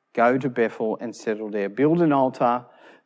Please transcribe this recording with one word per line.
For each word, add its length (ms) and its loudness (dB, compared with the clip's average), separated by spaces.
go 240 4
to 100 -4
Bethel 540 -2
and 120 -10
settle 360 -6
there. 180 -2
Build 340 2
an 120 4
altar 540 0